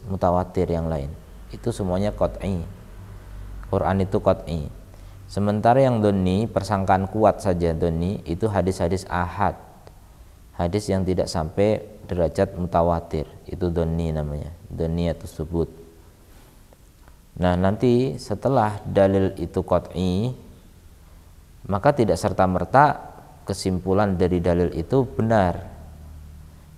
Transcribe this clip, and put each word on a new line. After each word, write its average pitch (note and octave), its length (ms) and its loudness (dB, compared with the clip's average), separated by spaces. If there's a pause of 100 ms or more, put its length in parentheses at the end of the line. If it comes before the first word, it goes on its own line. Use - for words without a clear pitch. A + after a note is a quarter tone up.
mutawatir F2+ 640 0
yang E2 160 -2
lain. D2+ 240 -4 (400)
Itu - 240 -6
semuanya G2 400 -2
qat'i. - 480 -2 (1120)
Quran F#2+ 240 0
itu F#2+ 240 0
qat'i. E2+ 480 -2 (560)
Sementara G#2+ 560 2
yang B2 160 4
dhonni, G2 480 2
persangkaan F#2+ 640 0
kuat G#2+ 320 4
saja E2+ 320 2
dhonni, E2+ 480 0
itu F2+ 240 -2
hadis-hadis F#2+ 640 0
ahad. F2 480 -2 (960)
Hadis F2+ 320 -2
yang F#2+ 160 0
tidak F2+ 240 0
sampai G2+ 560 0 (240)
derajat F2+ 480 0
mutawatir, E2+ 720 0 (240)
itu F2+ 160 -4
dhonni E2 480 0
namanya, D2+ 400 -6 (160)
dhonniyatus E2 640 -4
subut. D#2+ 480 -4 (1500)
Nah, F2+ 240 2
nanti A#2+ 560 4
setelah G#2+ 720 0
dalil G2 560 4
itu F2 240 -4
qat'i, F#2 640 0 (1400)
maka G2 240 4
tidak G#2+ 240 4
serta-merta F#2+ 960 2 (320)
kesimpulan F#2+ 720 0
dari F2+ 240 2
dalil F2 320 2
itu B2+ 320 0
benar. G2+ 640 0 (1120)